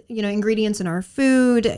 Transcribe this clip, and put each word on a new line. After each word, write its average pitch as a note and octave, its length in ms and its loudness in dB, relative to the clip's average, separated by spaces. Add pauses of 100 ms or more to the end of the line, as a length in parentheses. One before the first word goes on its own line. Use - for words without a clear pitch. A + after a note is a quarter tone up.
you A3 120 -8
know, G#3 80 -2
ingredients G#3+ 520 -2
in F#3 60 -4
our F3 140 -4
food, B3+ 760 2